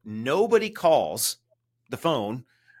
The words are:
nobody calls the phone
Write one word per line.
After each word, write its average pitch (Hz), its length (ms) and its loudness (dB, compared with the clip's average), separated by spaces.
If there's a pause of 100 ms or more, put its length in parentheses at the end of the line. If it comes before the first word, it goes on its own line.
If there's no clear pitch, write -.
nobody 185 640 0
calls 117 680 2 (520)
the 127 60 -8
phone 123 480 -4 (360)